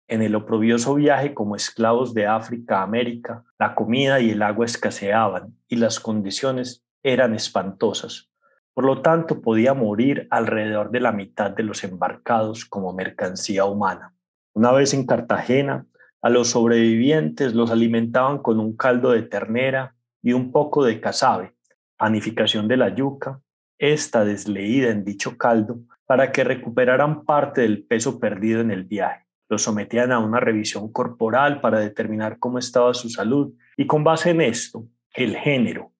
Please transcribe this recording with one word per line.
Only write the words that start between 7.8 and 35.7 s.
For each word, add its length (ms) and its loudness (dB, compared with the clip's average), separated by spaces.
Por 100 0
lo 180 2
tanto, 380 2
podía 340 2
morir 560 0
alrededor 640 -2
de 80 -2
la 100 2
mitad 400 -4
de 140 -4
los 180 -6
embarcados 840 -4
como 280 -8
mercancía 720 -4
humana. 500 -4
Una 180 4
vez 240 4
en 100 0
Cartagena, 840 0
a 80 2
los 200 4
sobrevivientes 1040 2
los 180 2
alimentaban 680 2
con 220 0
un 160 -4
caldo 340 2
de 120 4
ternera 760 -4
y 120 0
un 200 -2
poco 320 2
de 160 2
casabe, 540 0
panificación 680 0
de 100 2
la 180 2
yuca, 460 -6
esta 460 2
desleída 680 0
en 140 -2
dicho 340 -6
caldo, 400 2
para 260 2
que 100 0
recuperaran 840 0
parte 360 2
del 240 2
peso 340 -2
perdido 420 -2
en 120 0
el 100 -6
viaje. 440 -6
Los 140 -2
sometían 480 -2
a 80 2
una 220 0
revisión 520 -2
corporal 680 0
para 180 2
determinar 640 -4
cómo 180 -4
estaba 360 2
su 140 -8
salud 460 -2
y 100 0
con 160 2
base 280 2
en 100 4
esto, 440 -2
el 220 -2
género, 640 -2